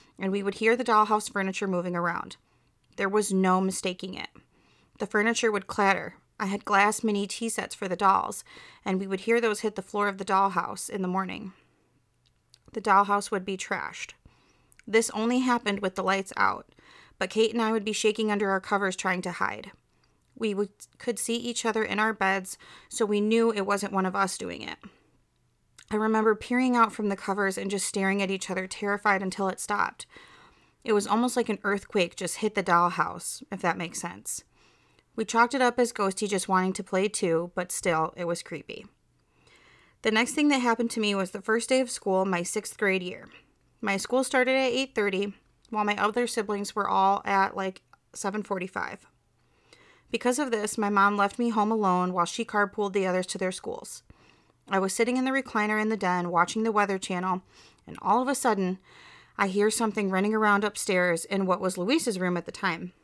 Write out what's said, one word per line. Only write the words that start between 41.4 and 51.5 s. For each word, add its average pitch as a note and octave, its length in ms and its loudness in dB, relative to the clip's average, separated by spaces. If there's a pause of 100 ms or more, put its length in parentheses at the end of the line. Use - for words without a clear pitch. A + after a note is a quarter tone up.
first A3+ 260 0
day C4 120 4
of B3 100 -2
school, F#3+ 340 0
my F3+ 180 0
sixth - 360 -6
grade F#3+ 240 0
year. - 260 -12 (540)
My G3+ 160 -2
school B3+ 260 0
started B3+ 280 2
at C4 200 2
eight C4 220 -2
thirty, G3+ 400 -2 (360)
while G#3+ 140 0
my G#3 120 -2
other A3 300 0
siblings G#3 480 -4
were G3+ 140 -2
all G3 360 4
at, G3 320 0
like, F#3+ 260 -6 (320)
seven G3+ 280 -4
forty-five. - 640 -6 (1040)
Because B3 280 0
of C4+ 120 0
this, G#3+ 260 -2
my G#3 140 0
mom G3+ 260 4
left G3+ 220 2
me A#3+ 120 2